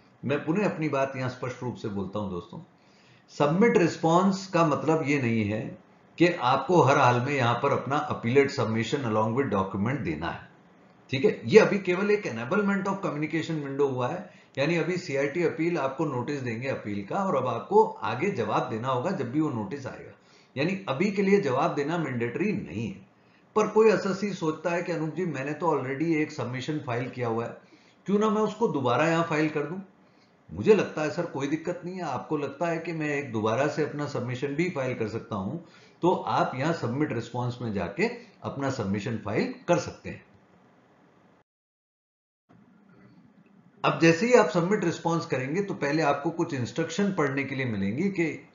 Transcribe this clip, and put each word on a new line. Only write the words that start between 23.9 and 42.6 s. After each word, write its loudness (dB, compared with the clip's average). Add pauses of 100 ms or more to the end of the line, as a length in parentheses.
एसएससी 0
सोचता -4
है -2
कि -6
"अनूप -4
जी, -2
मैंने -4
तो 0
already 0
एक 2
submission -4
file -2
किया -4
हुआ -2
है, -10 (480)
क्यों 2
ना 4
मैं 2
उसको 0
दोबारा 2
यहां 4
file 0
कर -2
दूं?" -8 (760)
मुझे 6
लगता 0
है 0
सर -2
कोई -4
दिक्कत -4
नहीं -8
है, -8
आपको -4
लगता -4
है 0
कि -8
मैं -4
एक -4
दोबारा 2
से 0
अपना -4
submission -4
भी -2
file -2
कर -4
सकता -8
हूं, -4 (440)
तो 4
आप 0
यहां 0
submit -2
response -4
में -4
जाके -2 (400)
अपना -4
submission -2
file -2 (120)
कर 4
सकते -8
हैं। -14 (3500)